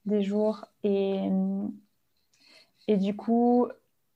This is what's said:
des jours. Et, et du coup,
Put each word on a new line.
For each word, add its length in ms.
des 160
jours. 440
Et, 360
et 100
du 180
coup, 520